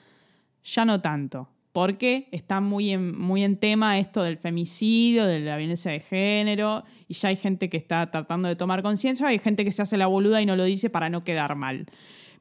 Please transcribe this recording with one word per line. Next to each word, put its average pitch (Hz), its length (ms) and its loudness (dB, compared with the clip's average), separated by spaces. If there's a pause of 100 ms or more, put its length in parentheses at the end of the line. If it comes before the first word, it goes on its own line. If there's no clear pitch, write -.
(640)
ya 226 220 0
no 208 160 4
tanto, 143 480 -6 (220)
porque 202 600 0
está 190 280 -4
muy 202 320 0
en, 185 260 -2
muy 190 260 0
en 202 140 2
tema 214 420 2
esto 196 240 -2
del 165 140 -2
femicidio, 220 880 2
de 165 140 2
la 151 180 -4
violencia 170 340 -4
de 147 80 -4
género, 208 840 0 (240)
y 170 60 -10
ya 196 160 -2
hay 190 60 2
gente 190 340 -2
que 170 80 -6
está 170 340 -2
tratando 170 360 -4
de 175 80 -2
tomar 185 260 -2
conciencia, 247 460 0
hay 226 120 2
gente 214 240 0
que 196 80 0
se 208 120 -4
hace 202 140 -2
la 190 100 4
boluda 202 340 4
y 208 40 2
no 190 100 2
lo 185 80 2
dice 196 260 0
para 160 200 -2
no 170 140 -4
quedar 151 320 -2
mal. 131 300 -6 (560)